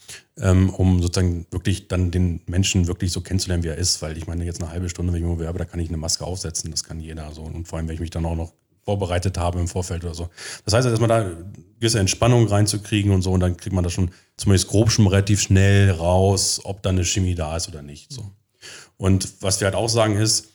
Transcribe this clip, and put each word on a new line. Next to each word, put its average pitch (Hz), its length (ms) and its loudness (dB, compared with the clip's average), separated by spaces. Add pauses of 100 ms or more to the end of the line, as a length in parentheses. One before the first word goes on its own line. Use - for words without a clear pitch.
(380)
ähm, 95 320 4
um 92 300 4
sozusagen 87 500 0
wirklich - 380 -4
dann 90 220 0
den 87 360 0
Menschen 92 400 2
wirklich 87 260 -2
so 90 80 -6
kennenzulernen, 90 420 -2
wie 85 60 -4
er 78 100 -6
ist, - 240 -2
weil 78 140 -6
ich 82 100 -10
meine, 85 180 -6
jetzt 87 160 -6
eine 80 120 -8
halbe 90 160 -6
Stunde, 87 240 -4
wenn 85 100 -2
ich 85 60 -2
mich 85 100 -2
bewerbe, 85 200 -6
da 85 60 -6
kann 87 160 -10
ich 80 80 -4
eine 85 80 -6
Maske 80 280 -6
aufsetzen, 82 460 -8
das 73 120 -8
kann 82 160 -12
jeder, 80 340 -12
so. 78 100 -16
Und 80 260 -10
vor 80 100 -8
allem, 80 100 -4
wenn 80 60 -6
ich 80 60 -8
mich 80 100 -8
dann 82 160 -4
auch 82 100 -2
noch 82 160 -6 (320)
vorbereitet 90 540 -2
habe 87 220 -2
im 87 80 0
Vorfeld 87 360 -6
oder 85 100 -8
so. 87 140 -8 (360)
Das 101 100 0
heißt, 127 140 4
erstmal 113 200 2
da 113 120 4
eine 90 320 -6 (260)
gewisse 113 220 0
Entspannung 117 480 4
reinzukriegen 101 640 2
und 92 100 4
so, 95 80 0
und 92 100 4
dann 90 160 2
kriegt - 180 -8
man 90 100 2
das 87 80 -2
schon 90 180 0 (260)
zumindest 95 320 4
grob 107 220 4
schon 107 160 6
relativ 98 340 4
schnell 98 520 6
raus, 92 720 2
ob 95 180 -10
da 98 80 0
eine 92 140 2
Chemie 90 320 0
da 78 200 -4
ist 82 120 -6
oder 78 140 -14
nicht, 73 300 -18
so. 107 200 -14 (640)
Und 95 440 0
was 95 200 -2
wir 104 60 2
halt 95 80 0
auch 107 140 -2
sagen 110 280 2
ist, 110 380 0